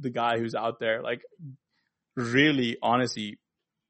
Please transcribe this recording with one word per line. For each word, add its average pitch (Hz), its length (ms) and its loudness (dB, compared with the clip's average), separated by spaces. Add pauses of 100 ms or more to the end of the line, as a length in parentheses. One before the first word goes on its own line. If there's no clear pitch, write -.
the 123 80 -4
guy 117 300 0
who's 113 160 -2
out 113 260 -4
there, 113 220 0
like, 120 180 -4 (960)
really, 127 680 2
honestly, 117 560 0 (520)